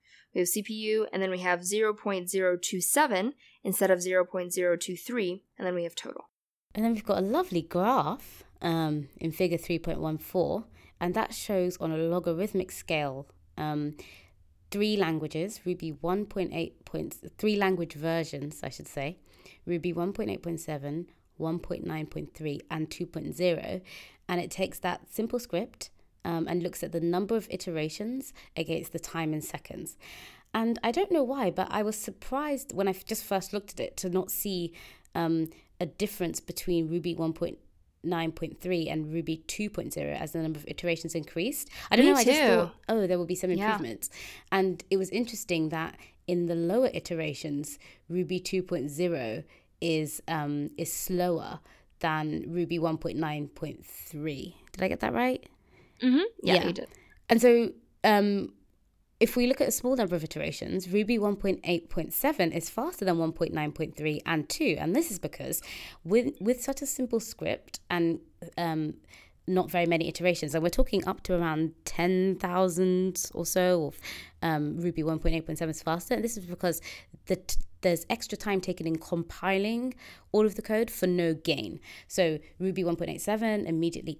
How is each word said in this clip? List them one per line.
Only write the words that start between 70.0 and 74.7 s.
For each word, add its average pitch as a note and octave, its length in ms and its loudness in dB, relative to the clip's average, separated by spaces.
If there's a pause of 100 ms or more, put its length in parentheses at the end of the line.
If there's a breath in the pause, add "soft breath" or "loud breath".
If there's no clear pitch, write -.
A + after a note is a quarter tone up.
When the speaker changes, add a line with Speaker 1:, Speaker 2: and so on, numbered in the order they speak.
Speaker 2:
iterations, E3 480 0
and D#3+ 80 2
we're E3+ 60 2
talking E3+ 360 4
up - 180 -2
to F#3 100 0
around D#3+ 400 2 (100)
ten F#3 540 2
thousand F#3 960 2
or E3+ 120 -4
so, F3+ 420 4
of, - 120 -10 (420 loud breath)
um, D#3 360 0